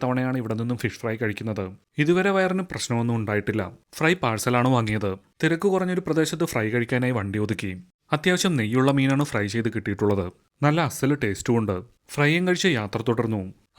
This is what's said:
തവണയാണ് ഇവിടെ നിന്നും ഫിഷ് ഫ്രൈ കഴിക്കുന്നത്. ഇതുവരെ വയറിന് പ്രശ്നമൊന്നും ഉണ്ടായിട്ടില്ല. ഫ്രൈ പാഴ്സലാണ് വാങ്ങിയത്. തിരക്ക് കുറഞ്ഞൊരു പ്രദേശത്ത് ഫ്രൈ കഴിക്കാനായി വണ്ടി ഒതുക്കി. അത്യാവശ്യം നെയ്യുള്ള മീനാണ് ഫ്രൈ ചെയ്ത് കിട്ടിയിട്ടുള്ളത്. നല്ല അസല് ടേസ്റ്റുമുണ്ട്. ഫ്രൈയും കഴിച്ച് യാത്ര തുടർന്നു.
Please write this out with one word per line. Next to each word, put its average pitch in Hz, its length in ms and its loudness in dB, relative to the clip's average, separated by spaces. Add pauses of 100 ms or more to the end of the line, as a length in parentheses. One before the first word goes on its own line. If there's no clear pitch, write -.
തവണയാണ് 127 340 0
ഇവിടെ 113 160 -4
നിന്നും 117 240 -2
ഫിഷ് - 220 -6
ഫ്രൈ 110 160 -4
കഴിക്കുന്നത്. 107 560 -4 (260)
ഇതുവരെ 175 320 2
വയറിന് 185 420 2
പ്രശ്നമൊന്നും 117 440 -2
ഉണ്ടായിട്ടില്ല. 104 560 -2 (220)
ഫ്രൈ 160 200 2
പാഴ്സലാണ് 123 540 2
വാങ്ങിയത്. 107 480 2 (280)
തിരക്ക് 160 240 2
കുറഞ്ഞൊരു 185 340 0
പ്രദേശത്ത് 160 440 0
ഫ്രൈ 110 240 -2
കഴിക്കാനായി 123 420 0
വണ്ടി 101 280 -2
ഒതുക്കി. 104 320 -2 (400)
അത്യാവശ്യം 175 440 2
നെയ്യുള്ള 127 360 2
മീനാണ് 139 320 2
ഫ്രൈ 104 240 0
ചെയ്ത് 113 220 -2
കിട്ടിയിട്ടുള്ളത്. 101 600 0 (320)
നല്ല 151 180 2
അസല് 139 420 0
ടേസ്റ്റുമുണ്ട്. 104 580 0 (280)
ഫ്രൈയും 160 380 2
കഴിച്ച് 180 200 2
യാത്ര 110 340 0
തുടർന്നു. 110 520 -2 (260)